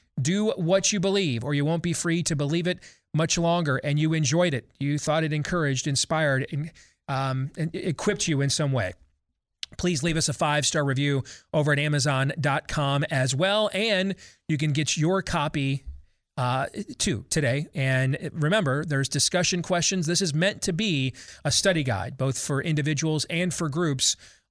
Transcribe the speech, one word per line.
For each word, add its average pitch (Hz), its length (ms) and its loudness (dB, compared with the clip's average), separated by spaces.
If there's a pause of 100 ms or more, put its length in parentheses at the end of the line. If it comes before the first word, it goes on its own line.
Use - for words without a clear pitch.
(200)
Do 196 360 2
What 185 360 2
You 208 80 0
Believe, 175 440 2
or 143 100 -2
You 143 100 2
Won't 160 200 0
Be 170 100 0
Free 170 300 0
to 165 120 -2
Believe 151 300 0
It 180 140 -2 (340)
Much 160 240 0
Longer, 170 460 2
and 147 160 0
you 156 140 2
enjoyed 156 420 2
it, 117 120 -6 (120)
you 143 180 0
thought 156 260 0
it 156 80 0
encouraged, 147 540 0
inspired, 143 640 0
and, 156 200 -6 (360)
um, 135 480 -2
and - 200 -2
equipped - 520 -2
you 143 140 2
in 139 80 2
some 139 220 0
way, 98 220 -2 (840)
please 175 240 0
leave 160 160 0
us 156 120 0
a 139 40 -2
five-star 147 500 0
review 139 400 0 (300)
over 151 180 2
at 143 60 4
amazon 139 640 0
dot 143 260 0
com 143 440 0
as 131 240 0
well. 202 400 2
And 196 400 0 (320)
you 156 100 0
can 151 140 0
get 147 260 0
your 175 240 2
copy, 147 600 -2 (540)
uh, 131 300 0 (320)
too, - 320 0
today. 143 420 0
And 131 580 0
remember, 156 540 2
there's 139 240 -2
discussion - 540 0
questions. 180 420 0
This 165 160 0
is 160 140 -2
meant 165 280 0
to 196 80 -2
be 156 440 0 (280)
a 151 80 0
study 170 300 2
guide, 117 340 -2
both 131 220 0
for 139 240 -2
individuals 151 640 0
and 170 260 -2
for 160 180 -4
groups, 143 460 0 (360)